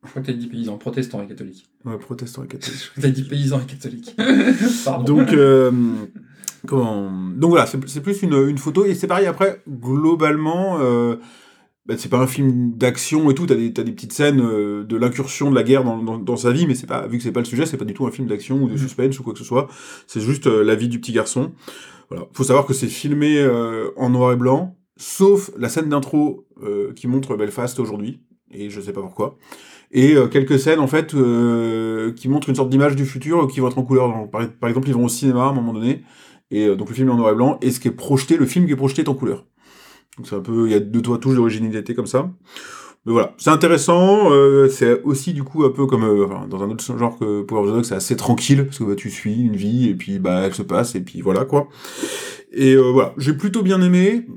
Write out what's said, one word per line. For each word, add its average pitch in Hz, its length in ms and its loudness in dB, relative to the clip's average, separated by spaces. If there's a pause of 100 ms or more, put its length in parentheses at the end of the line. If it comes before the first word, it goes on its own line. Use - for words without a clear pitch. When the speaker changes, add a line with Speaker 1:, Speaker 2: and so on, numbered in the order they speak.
Speaker 1:
Je - 60 -20
crois 131 120 -10
que 127 40 -8
t'as 131 80 -6
dit 120 140 -8
paysan, 113 280 -8
protestant 120 460 -8
et 101 40 -12
catholique. 98 400 -18 (200)
Speaker 2:
Ouais, 110 120 -8
protestant 123 460 -14
et - 20 -16
catholique. - 480 -14
Speaker 1:
<laughs> 139 60 -12
T'as 139 80 2
dit 131 160 0
paysan 139 360 -2
et 123 60 -8
catholique. - 480 -16 (360)
<laughs> 233 340 0
Pardon. 131 320 0
Speaker 2:
Donc, 185 160 4
euh, 135 400 6 (920)
comment, 107 440 -2 (240)
donc 160 160 2
voilà, 143 160 6
c'est, 135 120 -6 (100)
c'est 147 120 -10
plus 196 220 -4
une, 160 120 0 (140)
une 147 100 -2
photo, 160 260 0
et 196 100 2
c'est 180 120 -4
pareil 180 200 2
après, 196 420 -2
globalement, 156 1120 0
euh, 120 360 0 (720)
bah, 113 100 -6
c'est - 120 -12
pas 123 100 0
un 131 80 2
film 123 460 0
d'action 127 580 0
et 135 40 4
tout, 170 120 -2
t'as - 80 2
des, 117 180 -2
t'as - 100 -4
des 120 100 -4
petites - 200 -14
scènes, 147 280 2
euh, 104 440 -2
de 110 120 -6
l'incursion 131 540 -2
de 135 40 4
la 117 80 4
guerre 127 220 4
dans, 113 180 -4
dans, 113 160 -6
dans 117 180 -4
sa 120 160 0
vie, 165 140 2
mais 135 80 2
c'est - 120 -8
pas, 123 200 -6
vu 120 120 -6
que 120 60 -8
c'est 110 80 -4
pas 120 80 0
le 120 60 -4
sujet, 139 200 -2
c'est 147 100 -8
pas 104 80 -6
du 104 100 -8
tout 131 120 -4
un 113 40 -2
film 127 180 -8
d'action 131 340 -2
ou 127 60 0
de 110 40 -4
Speaker 1:
Mhm. 135 60 -4
Speaker 2:
suspense 135 400 -2
ou 131 40 -14
quoi 113 100 -8
que - 60 -12
ce 127 60 -16
soit, 135 240 -2 (380)
c'est - 140 -8
juste, 135 260 -2
euh, 107 180 4
la 110 100 4
vie 117 140 -2
du 117 120 -4
petit 120 120 -10
garçon. 123 400 -2 (580)
Voilà. 87 220 -12
Faut 127 120 -4
savoir 139 220 4
que 131 80 -2
c'est 117 140 -4
filmé, 147 500 0
euh, 117 580 0
en 123 140 0
noir 127 220 4
et 120 40 2
blanc, 135 400 0 (200)
sauf 196 640 2
la 120 100 -4
scène 160 200 -2
d'intro, 147 580 -2 (160)
euh, 101 320 -4
qui - 140 -12
montre 131 280 -2
Belfast 120 440 -4
aujourd'hui, 107 400 -6 (320)
et 104 180 -12
je 104 100 -12
sais 98 120 -10
pas 98 100 -8
pourquoi, 101 340 -8 (560)
et, 139 240 6
euh, 127 100 6
quelques 135 320 2
scènes 156 220 2
en 135 80 0
fait, 160 260 -2
euh, 117 1000 0
qui 131 160 -8
montrent 143 200 -2
une 131 80 0
sorte 127 140 0
d'image 139 260 4
du 139 100 -2
futur, 151 380 -2
euh, - 20 0
qui 135 140 -6
vont 127 80 2
être 123 100 -4
en 127 60 -2
couleur. 127 240 2
Dans, 110 180 -6
par, 113 220 -6
par 120 200 -6
exemple, 135 200 0
ils 131 60 0
vont 120 100 2
au 120 40 0
cinéma 123 360 0
à 139 40 2
un 139 40 0
moment 117 200 -2
donné, 117 300 -2 (480)
et, 104 160 0
euh, 98 100 2
donc 104 120 -8
le 117 60 -10
film 131 140 2
est 123 40 2
en 120 40 2
noir 113 160 4
et - 40 4
blanc, 131 260 2
et 127 80 2
ce 123 100 -6
qui - 80 -2
est - 40 -2
projeté, - 440 0
le 143 100 4
film 180 200 2
qui 147 60 0
est 135 40 0
projeté 135 260 -2
est 156 60 -2
en 135 60 0
couleur. 120 320 -6 (720)
Donc - 120 -16
c'est 104 80 -8
un 98 40 -6
peu, 113 260 0
il 110 60 2
y - 20 2
a 101 60 6
deux, 110 220 -2
trois 120 160 -2
touches 131 180 0
d'originalité 110 580 0
comme 117 120 -6
ça. 147 240 -2 (720)
Mais 117 80 -2
voilà, 110 240 2
c'est - 140 0
intéressant, 175 840 4
euh, 139 360 6
c'est 123 340 2
aussi 143 320 -2
du 143 100 -6
coup 156 200 -2
un 135 60 6
peu 135 160 0
comme, 120 180 0
euh, 104 220 4
enfin, 95 220 -8
dans 95 140 -6
un 101 80 -4
autre 117 120 -10 (160)
genre 117 200 -2
que 104 240 -2
Power 104 200 -2
of 101 60 2
the 107 60 0
Dog, 120 100 2
c'est 120 100 -6
assez 113 220 -4
tranquille, 135 480 2
parce 135 140 -10
que, 117 60 -4
bah, 101 120 -2
tu 98 140 -10
suis 107 300 -6
une 117 160 0
vie, 110 320 0
et 98 60 0
puis, 95 240 -6
bah, 92 260 0
elle 95 100 -4
se 104 80 -8
passe, 98 340 -2
et 95 40 -4
puis 90 200 -12
voilà, 95 240 0
quoi. 143 240 0 (840)
Et, 131 220 4
euh, 127 180 6
voilà, 127 260 4
j'ai 143 160 0
plutôt 202 280 -2
bien 185 200 2
aimé. 185 440 4 (100)